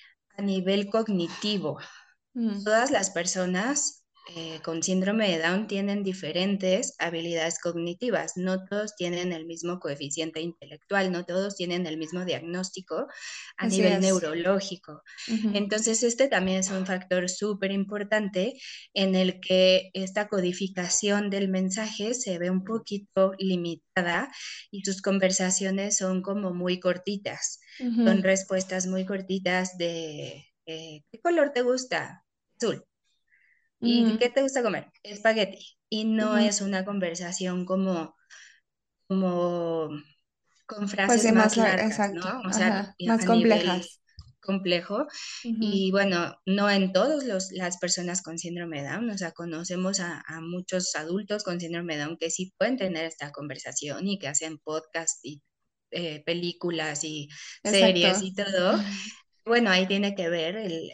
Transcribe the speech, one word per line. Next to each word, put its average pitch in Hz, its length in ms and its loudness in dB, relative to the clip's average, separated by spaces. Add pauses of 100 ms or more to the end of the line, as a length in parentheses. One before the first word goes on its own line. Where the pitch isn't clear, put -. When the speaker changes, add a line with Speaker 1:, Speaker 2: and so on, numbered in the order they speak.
(380)
Speaker 1:
a - 60 -6
nivel 196 460 2
cognitivo. 196 920 0 (560)
Speaker 2:
Mm. 214 280 -2
Speaker 1:
Todas 226 280 4
las 196 200 2
personas, 185 920 -2 (320)
eh, 160 260 -10
con 165 220 -4
síndrome 190 460 2
de 170 100 2
Down 185 280 2
tienen 202 360 -2
diferentes 190 960 0
habilidades 165 600 -2
cognitivas, 170 760 -2
no 185 300 -2
todos 208 320 -6
tienen 175 340 -2
el 160 140 -8
mismo 170 340 -6
coeficiente 160 640 -6
intelectual, 185 680 -2
no 175 140 -2
todos 196 300 -2
tienen 180 320 -2
el 156 100 -6
mismo 165 280 -6
diagnóstico 180 840 -6 (500)
a - 100 -2
Speaker 2:
Así - 0 -
Speaker 1:
nivel 185 320 6
Speaker 2:
es. - 20 2
Speaker 1:
neurológico. 175 1000 0 (260)
Speaker 2:
Ujú. 214 260 0
Speaker 1:
Entonces, 214 500 0
este 240 240 4
también 185 320 2
es 190 120 0
un 190 140 -2
factor 185 440 0
súper 196 420 -2
importante 202 840 -2 (400)
en 190 220 2
el 185 240 2
que 185 540 6
esta 190 340 -2
codificación 196 1000 0
del 196 180 0
mensaje 202 680 -2
se 190 240 -4
ve 175 120 -2
un 185 160 0
poquito 202 760 0
limitada 175 880 -2 (420)
y 196 120 -10
sus 190 180 -4
conversaciones 190 960 2
son 185 240 0
como 196 320 -4
muy 180 280 0
cortitas, 180 800 -4 (200)
Speaker 2:
Ujú. 240 260 2
Speaker 1:
son 202 180 6
respuestas 190 640 0
muy 185 180 -2
cortitas 185 720 -2
de, 165 680 -6 (200)
eh, 160 460 -14
"¿Qué - 100 -18
color 320 320 4
te 247 80 2
gusta? 247 640 -2 (360)
Azul. - 260 -2 (960)
¿Y 240 240 6
Speaker 2:
Ujú. 220 140 4
Speaker 1:
qué 247 100 4
te 269 120 2
gusta 269 220 0
comer? 180 280 -2 (120)
Espagueti". 208 760 0 (120)
Y 214 160 -2
no 220 320 2
Speaker 2:
Ujú. - 0 -
Speaker 1:
es 208 240 4
una 190 240 -2
conversación 180 800 -4
como, 185 500 0 (920)
como 175 840 0 (800)
con 208 220 -6 (160)
Speaker 2:
Pues 220 180 6
Speaker 1:
frases - 0 -
Speaker 2:
de 226 80 8
Speaker 1:
más 220 240 8
Speaker 2:
más - 20 2
lar-, 214 220 6
Speaker 1:
largas, 220 80 2
Speaker 2:
exacto. 202 420 -2
Speaker 1:
¿no? 247 200 -6
O 190 40 0
sea, 214 200 4
Speaker 2:
Ajá, 202 240 -4
Speaker 1:
y 180 120 -2
Speaker 2:
más 226 140 4
Speaker 1:
a 185 40 2
nivel 220 380 8
Speaker 2:
complejas. 180 360 -2 (400)
Speaker 1:
complejo. 190 640 0 (360)
Speaker 2:
Ujú. 220 280 -2
Speaker 1:
Y 190 200 2
bueno, 185 540 2
no 202 240 4
en 190 240 4
todos 262 320 4
los, 190 260 -4
las 180 280 -4
personas 180 420 -2
con 165 180 -10
síndrome 170 440 -6
de 139 60 -6
Down, 214 200 -4
o 202 80 -4
sea, 175 160 -6
conocemos 175 640 -4
a, 170 280 -6
a 160 140 -12
muchos 180 540 -4
adultos 196 480 -4
con 175 160 -4
síndrome 170 380 -6
de 147 60 -4
Down 165 140 -6
que 165 140 -2
sí 185 260 -6
pueden 247 200 2
tener 175 280 -2
esta 147 260 -10
conversación 143 760 -8
y 196 120 -2
que 139 100 -8
hacen 156 300 -4
podcast 160 640 -6
y, 147 180 -14 (480)
eh, 156 340 -6
películas 170 800 -2
y 151 260 -8 (340)
series 190 580 6
Speaker 2:
Exacto. - 20 -4
Speaker 1:
y 190 120 -6
todo. 196 440 2
Speaker 2:
<laughs> 202 380 -6 (280)
Speaker 1:
Bueno, 233 260 4
ahí 185 160 6
tiene 202 280 2
que 180 140 -2
ver 170 280 -2
el, 165 360 -6